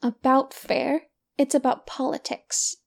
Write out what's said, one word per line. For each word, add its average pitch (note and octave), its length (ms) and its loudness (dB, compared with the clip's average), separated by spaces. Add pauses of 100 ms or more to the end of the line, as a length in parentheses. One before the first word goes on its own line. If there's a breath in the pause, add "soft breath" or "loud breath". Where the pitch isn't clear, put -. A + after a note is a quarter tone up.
about C4 520 2
fair, C4+ 500 -2 (340)
it's C#4 180 2
about C4 320 0
politics. - 880 -6 (120)